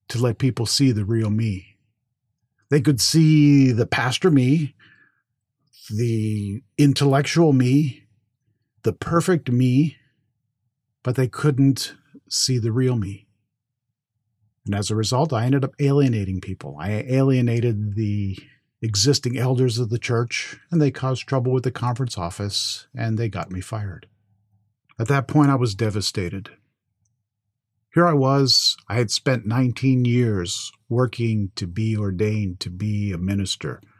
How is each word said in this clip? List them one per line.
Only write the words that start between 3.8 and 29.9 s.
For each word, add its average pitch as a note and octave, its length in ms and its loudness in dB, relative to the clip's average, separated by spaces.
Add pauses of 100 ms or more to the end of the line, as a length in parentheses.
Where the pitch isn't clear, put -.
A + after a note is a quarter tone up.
pastor B2+ 420 0
me, C#3+ 460 2 (1120)
the G#2+ 720 -4 (160)
intellectual C#3+ 760 4
me, C3 520 2 (800)
the - 100 0
perfect E3 580 0
me, B2+ 460 2 (1080)
but B2+ 120 -2
they C3 120 0
couldn't C#3 680 0 (340)
see - 300 -2
the A2+ 120 -2
real B2+ 240 0
me. G2+ 320 -6 (1400)
And G2+ 100 -2
as G#2 160 -2
a G#2+ 40 -2
result, B2+ 380 0
I A2+ 120 0
ended C3 200 2
up - 140 -6
alienating B2 640 2
people. C#2+ 380 -12
I G2+ 280 -4
alienated A#2+ 880 0
the G#2 420 -4 (440)
existing A#2+ 560 0
elders B2+ 400 0
of A#2+ 120 -2
the A#2 100 -2
church, - 580 -4 (140)
and E3+ 100 2
they C#3+ 100 4
caused C3 360 -6
trouble B2+ 240 0
with B2+ 120 0
the B2+ 80 -4
conference A#2+ 460 -4
office, G2 800 -6
and A2+ 220 -4
they A#2 100 -2
got F2+ 240 -8
me F2+ 80 -8
fired. G2+ 480 -10 (920)
At A2+ 120 -2
that C#3 180 0
point, D3 240 4
I C#3 40 2
was A#2+ 200 0
devastated. G2 760 -4 (1400)
Here F3 140 6
I E3 60 2
was, C3+ 640 2 (100)
I G2+ 80 -6
had A#2+ 160 0
spent B2 340 -2
nineteen B2+ 600 0